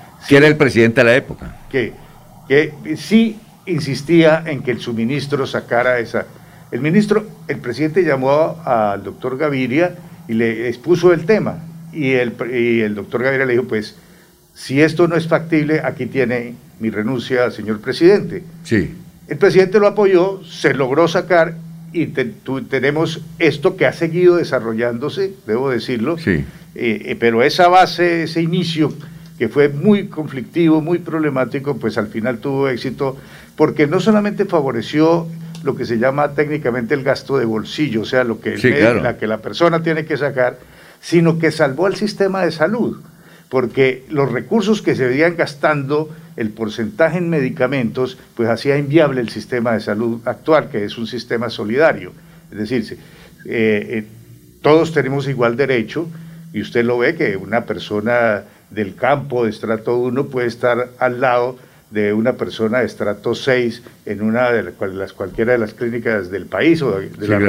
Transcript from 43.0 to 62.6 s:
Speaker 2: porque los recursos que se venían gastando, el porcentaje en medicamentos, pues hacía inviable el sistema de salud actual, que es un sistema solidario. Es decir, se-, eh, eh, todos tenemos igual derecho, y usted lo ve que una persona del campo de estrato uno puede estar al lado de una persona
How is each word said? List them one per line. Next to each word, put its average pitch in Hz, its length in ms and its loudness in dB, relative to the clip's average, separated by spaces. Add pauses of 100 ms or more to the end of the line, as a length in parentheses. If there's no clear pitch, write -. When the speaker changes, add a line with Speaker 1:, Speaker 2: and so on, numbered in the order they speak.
Speaker 2:
porque 127 600 0
los 139 220 0
recursos 202 500 0
que 143 140 0
se 127 120 0
venían 156 280 2
gastando, 151 800 -2 (240)
el 113 120 -4
porcentaje 113 680 -2
en 170 120 -2
medicamentos, 127 880 -2 (180)
pues 113 140 0
hacía 135 280 0
inviable 143 440 2
el 110 80 -4
sistema 117 440 -2
de 107 60 0
salud 113 460 -2
actual, 139 440 0
que 107 160 -4
es 104 120 -8
un 117 100 -6
sistema 117 420 -4
solidario. 110 600 0 (400)
Es - 60 -12
decir, 110 280 -2
se-, 92 100 -14
eh, - 40 -16 (460)
eh, 110 580 0 (580)
todos 160 320 4
tenemos 139 340 -2
igual 120 300 0
derecho, 131 500 0 (460)
y 104 80 -4
usted 117 240 0
lo 123 140 0
ve 139 160 2
que 117 220 -2
una 101 280 -4
persona 107 800 0 (260)
del 98 260 -6
campo 127 500 0
de 107 60 0
estrato 113 460 -4
uno 123 280 -2
puede 123 220 -2
estar 120 420 -2 (100)
al 123 220 -2
lado 123 360 0 (340)
de 104 220 0
una 113 200 2
persona 113 460 -2